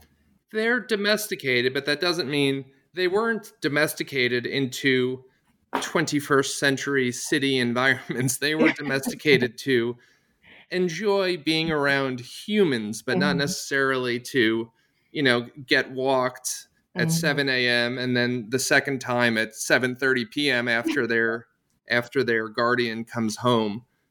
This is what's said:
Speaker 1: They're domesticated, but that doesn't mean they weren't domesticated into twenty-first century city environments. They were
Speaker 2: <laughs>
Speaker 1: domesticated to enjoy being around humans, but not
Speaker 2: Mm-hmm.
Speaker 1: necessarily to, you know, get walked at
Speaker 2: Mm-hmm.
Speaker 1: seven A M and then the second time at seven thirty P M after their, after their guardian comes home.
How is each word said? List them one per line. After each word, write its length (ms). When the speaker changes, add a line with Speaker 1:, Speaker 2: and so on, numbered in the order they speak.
Speaker 1:
They're 280
domesticated, 920
but 120
that 140
doesn't 300
mean 360
they 140
weren't 520
domesticated 840
into 760
twenty-first 760
century 540
city 460
environments. 800
They 160
were 160
Speaker 2:
<laughs> 60
Speaker 1:
domesticated 840
to 380
enjoy 680
being 320
around 500
humans, 840
but 160
not 120
Speaker 2:
Mm-hmm. 80
Speaker 1:
necessarily 840
to, 500
you 100
know, 260
get 240
walked 760
at 140
Speaker 2:
Mm-hmm. 80
Speaker 1:
seven 320
A 200
M 300
and 180
then 320
the 120
second 400
time 360
at 180
seven 420
thirty 280
P 260
M 180
after 380
their, 400
after 320
their 260
guardian 560
comes 320
home. 480